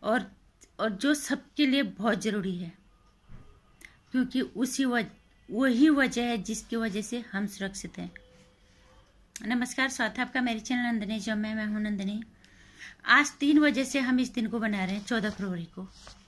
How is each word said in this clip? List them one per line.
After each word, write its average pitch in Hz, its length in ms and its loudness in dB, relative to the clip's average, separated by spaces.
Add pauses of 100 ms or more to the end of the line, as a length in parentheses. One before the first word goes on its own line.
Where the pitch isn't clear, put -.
और, 220 300 0 (460)
और 220 120 0
जो 269 240 2
सबके 294 520 0
लिए 269 160 4
बहुत 202 400 -2
ज़रूरी 196 360 -2
है, 170 200 -12 (1300)
क्योंकि 254 280 0
उसी 254 440 -2
वज-, - 680 -4
वही 262 400 6
वजह 262 340 2
है 240 140 0
जिसकी 220 380 -6
वजह 214 260 -2
से 233 300 -6
हम 202 140 -2
सुरक्षित 196 520 -8
हैं। 175 120 -10 (1300)
नमस्कार, 247 460 0
स्वागत 240 300 -2
है 254 60 -2
आपका 247 160 -2
मेरे 233 200 0
चैनल 247 220 -2
नंदिनी 220 380 -2
जो 214 160 -2
में, 214 180 -2
मैं 214 120 -2
हूँ 214 160 -2
नंदिनी। 208 400 -2 (840)
आज 277 300 6
तीन 285 220 6
वजह 277 260 6
से 269 160 0
हम 254 200 2
इस 254 140 -2
दिन 226 140 -2
को 233 100 -4
बना 208 260 0
रहे 185 100 -2
हैं, 202 100 -6
चौदह 214 260 0
फरवरी 185 340 -4
को। 190 240 -14 (400)